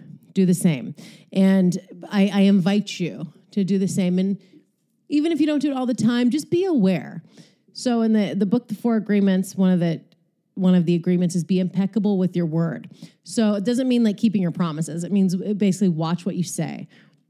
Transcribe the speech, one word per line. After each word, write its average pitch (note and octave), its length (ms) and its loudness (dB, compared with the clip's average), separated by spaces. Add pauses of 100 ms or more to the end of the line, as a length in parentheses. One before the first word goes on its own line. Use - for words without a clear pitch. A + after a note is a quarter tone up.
(340)
do F#3+ 120 4
the F3+ 80 4
same. D3+ 420 0 (380)
And F#3+ 440 4 (320)
I, G3+ 240 2
I G3+ 80 2
invite G3 580 2
you D3+ 340 -8 (180)
to G3+ 140 -2
do F#3+ 120 0
the F#3+ 100 0
same. F3+ 320 0
And G3 200 -2 (680)
even D4+ 240 0
if C#4+ 80 -2
you D#4 40 4
don't D4+ 140 0
do D4 100 0
it C4+ 60 -4
all B3+ 100 -2
the B3 80 0
time, A#3+ 360 0
just C#4+ 200 -4
be F4 140 0
aware. F#3+ 600 0 (500)
So A#3+ 280 -2
in A3 120 2
the, G3 220 0
the G3+ 100 2
book, A#3 240 -2
The G#3 60 -6
Four A#3 200 -2
Agreements, G3 600 0
one F#3 160 2
of F3 100 2
the, E3+ 200 -2 (540)
one F#3 200 2
of F3 100 4
the F3 100 2
agreements F3+ 400 0
is E3 80 0
be F#3 160 0
impeccable G3 580 0
with F3+ 180 0
your F3 100 0
word. D#3+ 440 -4 (340)
So G#3+ 320 0
it G3 100 -6
doesn't B3+ 240 0
mean, A#3+ 140 2
like, G#3+ 140 2
keeping G#3 240 0
your E3+ 100 0
promises. E3 520 -4
It E3+ 80 -8
means F#3+ 240 2
basically F#3+ 540 0
watch E3 360 -4
what - 100 -6
you F3+ 80 -4
say. - 440 -8 (420)